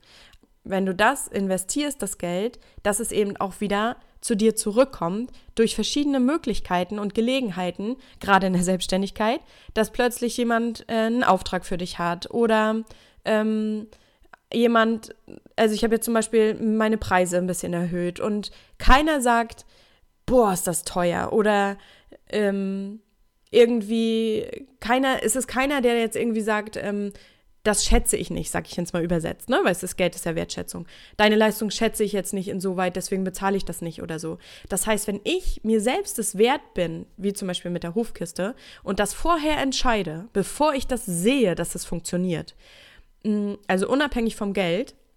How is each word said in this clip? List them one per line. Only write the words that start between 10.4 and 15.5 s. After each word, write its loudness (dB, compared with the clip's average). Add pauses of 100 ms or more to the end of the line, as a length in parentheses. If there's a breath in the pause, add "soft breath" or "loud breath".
äh, -4
einen 0
Auftrag 0
für -4
dich -8
hat -4
oder, 2 (420 soft breath)
ähm, 0 (640 soft breath)
jemand, 2 (420)